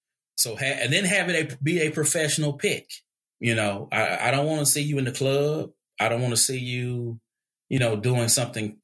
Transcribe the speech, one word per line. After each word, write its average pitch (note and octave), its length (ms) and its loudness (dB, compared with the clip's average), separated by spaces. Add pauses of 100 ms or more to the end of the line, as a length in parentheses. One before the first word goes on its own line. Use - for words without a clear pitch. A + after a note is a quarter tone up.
(360)
So A2 200 0
ha-, C3+ 80 -2
and C3+ 280 0
then G3 120 2
have F#3 240 0
it D#3+ 240 0
a, C3 100 -14
be E3 180 2
a D3+ 100 2
professional D3+ 640 0
pic. - 360 -4 (500)
You A#2 140 2
know, G#2 380 -2
I, G#2 360 0
I - 40 2
don't C#3+ 140 2
wanna D3+ 200 0
see D3 160 4
you D3 160 0
in C3+ 60 0
the B2 80 -4
club. C#3+ 580 0 (300)
I G#2+ 80 2
don't A#2 140 0
wanna A#2+ 140 0
see C3 220 2
you, B2 640 -4 (480)
you C3+ 100 2
know, A2+ 180 2
doing A#2+ 320 2
something A2 560 0